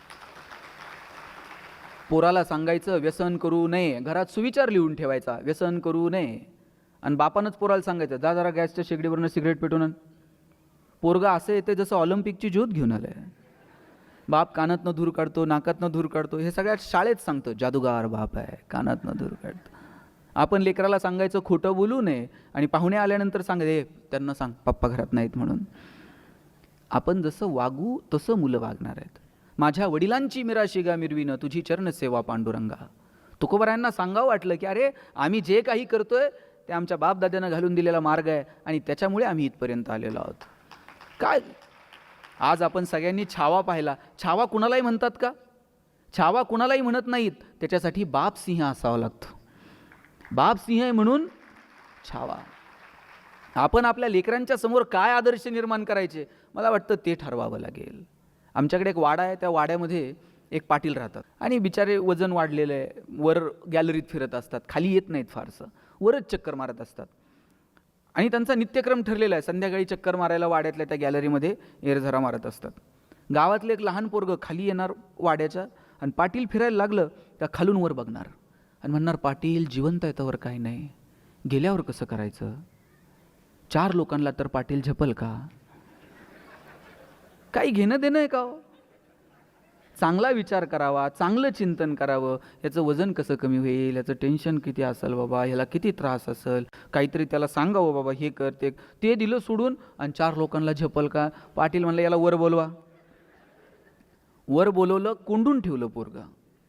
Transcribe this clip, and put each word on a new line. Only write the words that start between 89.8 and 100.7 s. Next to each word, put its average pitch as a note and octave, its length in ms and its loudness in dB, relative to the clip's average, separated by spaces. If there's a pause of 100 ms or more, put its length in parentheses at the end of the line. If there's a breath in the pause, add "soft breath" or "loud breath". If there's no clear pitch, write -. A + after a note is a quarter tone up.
चांगला F#3+ 300 2
विचार G3 340 0
करावा, C#3+ 440 0
चांगलं A3+ 420 0
चिंतन E3+ 440 -2
करावं, C3 440 0 (260 loud breath)
"याचं D#3 180 0
वजन D#3 300 2
कसं C#3+ 220 -2
कमी C3 240 0
होईल, C3 380 0
याचं B2+ 180 -4
टेन्शन D3 440 0
किती C#3 240 -4
असेल B2 320 -2
बाबा, B2 300 0
ह्याला B2+ 200 0
किती E3+ 260 -2
त्रास C3 380 -4
असेल, B2 380 -4 (260 loud breath)
काहीतरी D3 320 0
त्याला D3 220 0
सांगावं E3 480 2
बाबा, C3+ 180 -2
हे D3 180 -4
कर, C3+ 200 -2 (120)
ते, C#3 80 0
ते - 440 -2
दिलं A3 240 0
सोडून A#3 360 0 (240 loud breath)
आणि C#3+ 200 -6
चार D#3+ 180 2
लोकांना D#3 360 0